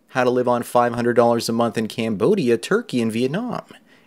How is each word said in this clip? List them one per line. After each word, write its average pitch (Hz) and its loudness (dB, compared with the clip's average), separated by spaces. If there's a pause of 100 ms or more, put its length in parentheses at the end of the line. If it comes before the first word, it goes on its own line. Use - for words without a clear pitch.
How 127 0
to 123 2
Live 123 2
on 120 0
five 120 0
hundred 120 0
dollars 117 4
a 120 -2
Month 117 -2
in 110 -4
Cambodia, 117 0
Turkey, 190 -2
and 113 -2
Vietnam, 143 -4 (440)